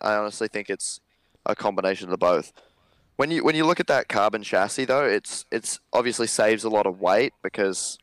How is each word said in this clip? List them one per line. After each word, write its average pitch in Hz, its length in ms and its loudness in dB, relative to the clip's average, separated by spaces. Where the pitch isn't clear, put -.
I 107 140 0
honestly 104 320 -4
think 104 220 -8
it's - 300 -6
a 104 100 0
combination 95 520 -2
of 90 40 -6
the 90 60 -2
both. 87 340 2
When 139 140 0
you, 165 120 -2
when 156 120 4
you 156 100 2
look 170 160 2
at - 60 -2
that 139 200 2
carbon 107 360 0
chassis, 104 420 0
though, 131 180 2
it's, 104 480 -2
it's - 280 -6
obviously 120 340 0
saves 110 380 2
a 113 60 -2
lot 104 180 2
of 95 140 -4
weight 104 320 2
because, 95 600 -2